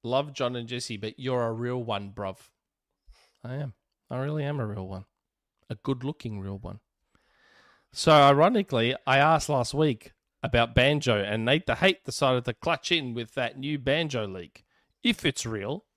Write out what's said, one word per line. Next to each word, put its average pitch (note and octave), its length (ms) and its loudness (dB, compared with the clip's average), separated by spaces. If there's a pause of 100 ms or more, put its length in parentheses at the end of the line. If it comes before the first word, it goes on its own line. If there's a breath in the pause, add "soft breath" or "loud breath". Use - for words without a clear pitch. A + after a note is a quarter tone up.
Love C3+ 300 -2
John B2 220 -4
and A#2 120 -8
Jesse, A#2+ 300 -8
but A2 220 -8
you're B2 260 -2
a A2+ 80 -2
real B2 300 -4
one, G2+ 280 -4
bruv." G2 380 -10 (920 soft breath)
I B2+ 120 -10
am. C#3+ 200 -8 (340)
I A#2+ 80 -8
really D3 260 -4
am C#3+ 160 -4
a A2+ 60 -2
real G2+ 220 -8
one. F#2+ 180 -12 (640)
A G#2+ 60 -6
good-looking B2 640 -6
real G2 180 -8
one. F#2+ 220 -12 (1120 soft breath)
"So, - 180 2
ironically, C#3+ 840 6 (100)
I C3+ 140 4
asked D#3 300 4
last C3 240 0
week C#3+ 400 -2 (300)
about A#2 320 2
Banjo, B2+ 460 4
and G#2+ 220 -2
Nate C#3 220 2
the - 100 0
Hate F#3 300 2
decided B2+ 400 0
to A#2+ 80 -4
clutch - 380 -2
in C#3 220 0
with A#2 200 -8
that C3 240 -4
new C#3+ 220 -6
Banjo C3+ 480 -2
leak. F2+ 380 -14 (380)
If - 220 0
it's - 200 -2
real A2+ 400 -6 (120)